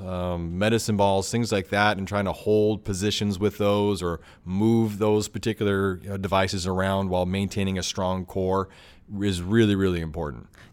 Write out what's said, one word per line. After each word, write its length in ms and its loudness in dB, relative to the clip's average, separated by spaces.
um, 500 -4
medicine 380 2
balls, 340 2
things 220 -2
like 200 0
that, 260 2
and 100 -6
trying 160 -2
to 80 -2
hold 540 0
positions 520 -2
with 200 0
those 440 2
or 200 -4
move 540 2
those 280 2
particular, 720 -2
uh, 60 -6
devices 500 0
around 440 0
while 160 2
maintaining 520 -2
a 60 -4
strong 420 -2
core 440 -2
is 200 0
really, 340 4
really 240 2
important. 480 -8